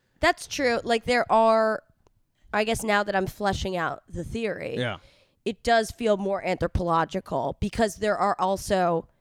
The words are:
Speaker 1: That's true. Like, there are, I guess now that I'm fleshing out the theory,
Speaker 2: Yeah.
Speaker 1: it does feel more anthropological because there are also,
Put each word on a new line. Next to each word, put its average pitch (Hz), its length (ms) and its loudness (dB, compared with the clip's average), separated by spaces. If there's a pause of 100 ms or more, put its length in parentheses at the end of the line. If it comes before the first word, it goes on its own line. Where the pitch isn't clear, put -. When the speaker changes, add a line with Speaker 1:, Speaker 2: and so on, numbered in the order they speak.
(200)
Speaker 1:
That's - 280 0
true. 247 360 0
Like, 233 220 0
there 247 260 0
are, 220 520 4 (680)
I 214 100 2
guess 220 200 -2
now 208 200 2
that 202 120 -2
I'm 190 120 0
fleshing 190 500 -2
out 156 320 -4
the 170 140 -8
theory, - 540 -6
Speaker 2:
Yeah. 117 200 -2 (480)
Speaker 1:
it - 160 -6
does 226 300 4
feel 214 260 0
more 196 260 -4
anthropological 165 1160 -2
because 208 380 -2
there 208 200 0
are 196 220 2
also, 185 680 0 (140)